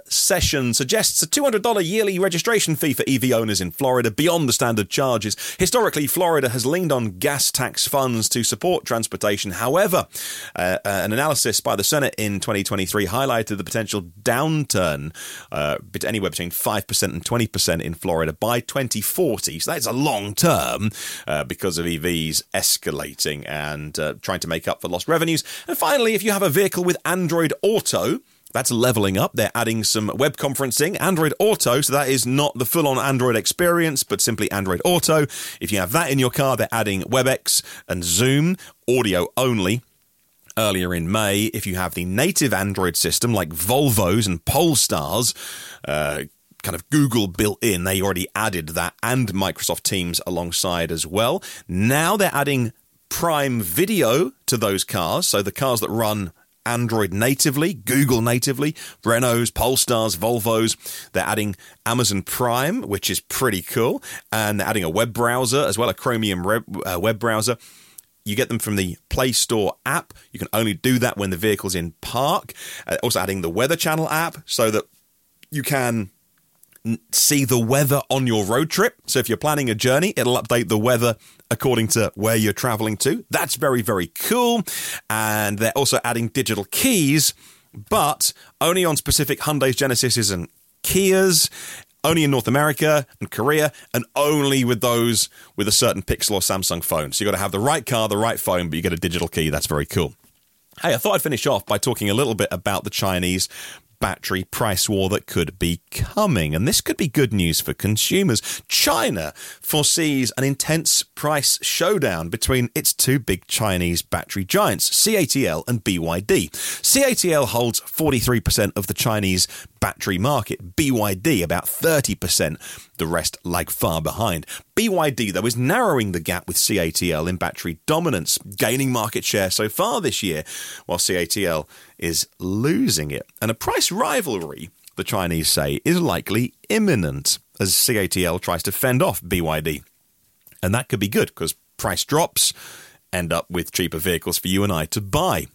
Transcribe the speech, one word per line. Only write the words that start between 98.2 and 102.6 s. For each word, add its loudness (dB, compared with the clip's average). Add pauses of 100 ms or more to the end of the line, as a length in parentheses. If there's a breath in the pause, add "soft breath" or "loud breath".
phone, 0
but -4
you -2
get 0
a -2
digital -2
key. 0
That's -2
very -2
cool. -2 (720)
Hey, 2
I 2
thought 0
I'd 2
finish -2
off 2
by 0
talking 0
a 2
little 2
bit -2
about -2